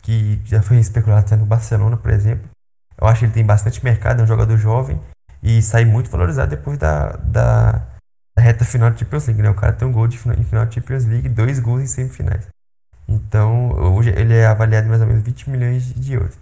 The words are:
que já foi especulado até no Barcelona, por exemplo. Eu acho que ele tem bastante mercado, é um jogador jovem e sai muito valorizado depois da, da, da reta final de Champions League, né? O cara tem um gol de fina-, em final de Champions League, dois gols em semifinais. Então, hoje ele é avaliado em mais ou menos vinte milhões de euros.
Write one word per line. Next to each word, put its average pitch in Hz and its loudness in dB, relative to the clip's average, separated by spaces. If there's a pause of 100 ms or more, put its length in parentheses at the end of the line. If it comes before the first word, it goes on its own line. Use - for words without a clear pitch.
que 107 -2
já 107 0
foi 120 2
especulado 107 2
até 110 2
no 107 2
Barcelona, 110 0
por 110 -4
exemplo. 107 0 (500)
Eu - 2
acho 113 4
que 123 2
ele 110 0
tem 113 2
bastante 107 0
mercado, 120 0
é 113 2
um 110 2
jogador 110 2
jovem 117 0 (400)
e 113 2
sai 117 2
muito 113 2
valorizado 85 -2
depois 73 -8
da, 76 -2
da, 117 2 (640)
da 113 2
reta 117 4
final 117 2
de 113 -6
Champions 147 -4
League, 107 0
né? 107 2
O 101 2
cara 113 0
tem - -4
um 131 -2
gol 113 0
de 120 -4
fina-, 120 -4
em 117 0
final 110 -2
de 113 -6
Champions 123 -4
League, 120 -2
dois 123 0
gols 120 -2
em 135 -6
semifinais. - -6 (600)
Então, 110 0 (240)
hoje 113 2
ele 113 2
é 113 6
avaliado 110 2
em 110 -2
mais 113 2
ou 110 2
menos 113 2
vinte 123 -8
milhões 127 -4
de 131 -6
euros. 90 -4